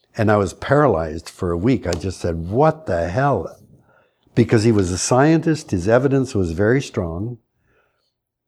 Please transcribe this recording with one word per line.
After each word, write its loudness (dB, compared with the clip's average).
and 0
I 4
was -2
paralyzed 0
for -6
a -2
week. 0
I -2
just -6
said, -6
"What 0
the -2
hell?" -2
Because 4
he 4
was 2
a -4
scientist, 2
his -2
evidence 2
was 0
very 2
strong. -8